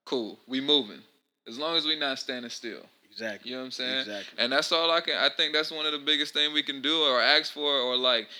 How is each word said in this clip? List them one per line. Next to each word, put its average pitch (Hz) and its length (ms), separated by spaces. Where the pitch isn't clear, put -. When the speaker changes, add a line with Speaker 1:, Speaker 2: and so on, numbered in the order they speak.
Speaker 1:
cool, 110 420
we 131 140
moving. 135 420
As 113 120
long 165 160
as 156 100
we 156 120
not 135 220
standing 123 300
still. 104 360
Speaker 2:
Exactly. 110 400
Speaker 1:
You 127 40
know 131 60
what 131 60
I'm 127 40
saying? 131 300
Speaker 2:
Exactly. 104 420
Speaker 1:
And 123 80
that's 156 220
all 165 180
I 165 80
can, 160 180
I 143 120
think 151 240
that's 156 180
one 156 140
of 151 80
the 147 60
biggest 147 340
things 147 200
we 151 100
can 139 180
do 156 220
or 127 180
ask 151 320
for 147 180
or, 127 240
like, 123 320